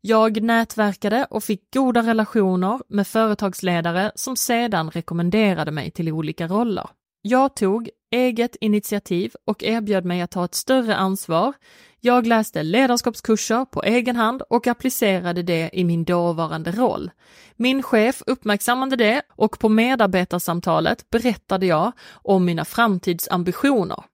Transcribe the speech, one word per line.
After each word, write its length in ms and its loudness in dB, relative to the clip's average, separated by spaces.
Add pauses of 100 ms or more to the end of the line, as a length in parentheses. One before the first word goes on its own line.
Jag 420 2
nätverkade 880 0
och 140 -6
fick 160 -2 (140)
goda 280 2
relationer 880 2
med 180 -2
företagsledare 1080 0
som 220 -6
sedan 540 -2
rekommenderade 800 0
mig 200 -6
till 220 -4
olika 340 -6
roller. 440 -2 (320)
Jag 340 2
tog 340 -2 (200)
eget 500 0
initiativ 760 -2 (120)
och 160 -4
erbjöd 420 0
mig 180 -2
att 80 -8
ta 140 -2
ett 100 -8
större 420 0
ansvar. 560 0 (480)
Jag 260 4
läste 360 0
ledarskapskurser 1000 0
på 180 -6
egen 340 0
hand 340 -2
och 160 2
applicerade 760 0
det 300 -2
i 120 -2
min 200 0
dåvarande 680 -2
roll. 380 -2 (460)
Min 260 0
chef 440 2
uppmärksammade 680 -2
det 260 2 (140)
och 220 0
på 100 2
medarbetarsamtalet 1400 0
berättade 560 -2
jag 260 2 (200)
om 320 2
mina 200 0
framtidsambitioner. 1500 0